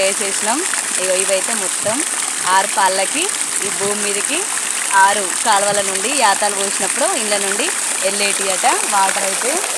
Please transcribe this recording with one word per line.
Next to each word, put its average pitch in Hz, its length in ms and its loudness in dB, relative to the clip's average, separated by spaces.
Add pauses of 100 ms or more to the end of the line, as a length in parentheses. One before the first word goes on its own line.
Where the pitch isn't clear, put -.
వేసేసినాం. 208 520 -2 (420)
ఇగో 185 120 0 (100)
ఇవైతే 196 380 0
మొత్తం 202 340 -2 (600)
ఆరు 196 200 4
పాళ్ళకి 190 480 2 (420)
ఈ 202 120 -2
భూమి 202 280 -2
మీదకి 202 320 -2 (680)
ఆరు 202 180 4 (220)
కాలువల 202 420 4
నుండి 196 220 -2 (140)
యాతాలు 202 360 2
పోసినప్పుడు 202 460 -2 (160)
ఇండ్ల 214 140 0 (100)
నుండి 202 200 0 (380)
వెళ్ళేటి 196 400 0 (120)
అట 180 100 0 (280)
వాటర్ 190 360 2
అయితే. 208 220 -2 (260)